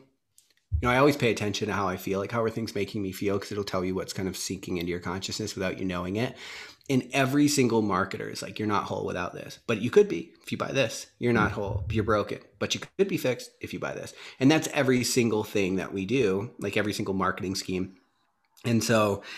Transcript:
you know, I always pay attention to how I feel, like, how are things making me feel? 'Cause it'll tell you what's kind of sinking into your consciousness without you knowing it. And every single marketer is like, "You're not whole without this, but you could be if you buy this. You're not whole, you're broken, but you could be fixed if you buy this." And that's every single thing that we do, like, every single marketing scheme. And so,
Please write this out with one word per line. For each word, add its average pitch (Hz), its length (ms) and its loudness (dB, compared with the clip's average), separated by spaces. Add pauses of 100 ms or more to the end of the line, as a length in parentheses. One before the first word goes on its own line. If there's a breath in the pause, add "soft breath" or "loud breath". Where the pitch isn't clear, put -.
(720)
you 123 160 2
know, - 20 4
I 127 80 4
always 143 180 6
pay 123 140 4
attention 104 380 -2
to 98 60 -2
how 98 120 0
I 92 100 0
feel, 95 220 -2
like, 101 140 -4
how 117 100 0
are 113 80 0
things 113 240 -4
making 101 280 -4
me 95 100 -4
feel? 101 260 0
'Cause - 140 -8
it'll 101 100 -2
tell 95 220 -2
you 92 100 0
what's 87 180 -4
kind 95 160 -4
of 92 80 -4
sinking 90 420 -6
into 85 120 -2
your 87 100 -4
consciousness 95 540 -6
without 95 240 -2
you - 60 -6
knowing 90 320 -4
it. 127 200 -2 (520 loud breath)
And 127 240 2
every 139 340 4
single 117 380 4
marketer 101 480 -2
is - 100 -8
like, - 160 -10
"You're 110 80 -2
not 101 160 0
whole 98 240 -4
without 92 260 -4
this, - 360 -12
but 113 120 0
you 113 100 -2
could 208 180 8
be 170 240 -6 (100)
if - 80 -14
you - 80 -4
buy - 140 -4
this. 131 340 0 (140)
You're 120 120 4
not 104 200 4
whole, 104 360 -4
you're 110 140 2
broken, 104 380 0 (180)
but - 160 -2
you 98 60 -2
could - 260 0
be - 100 0
fixed - 440 -4
if - 120 -10
you 87 60 -8
buy 69 160 -6
this." - 180 -10 (280 loud breath)
And 131 100 8
that's 156 220 4
every 127 320 4
single 110 400 2
thing 95 320 2
that 87 160 -4
we 95 120 -2
do, 104 540 0
like, 101 180 -4
every 104 160 2
single 98 220 -4
marketing 92 400 -2
scheme. 92 400 -4 (720)
And 117 180 4
so, 107 400 4 (160 loud breath)